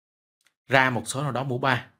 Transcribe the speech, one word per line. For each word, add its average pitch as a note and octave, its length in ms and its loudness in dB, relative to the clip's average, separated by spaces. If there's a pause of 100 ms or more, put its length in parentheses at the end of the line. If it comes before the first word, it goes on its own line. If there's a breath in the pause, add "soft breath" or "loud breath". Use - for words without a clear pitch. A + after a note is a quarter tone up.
(680)
ra C3 240 4
một A2+ 160 -4
số C3+ 160 -6
nào C#3 100 -4
đó B2 120 -4
mũ B2 140 -4
ba. C3 420 0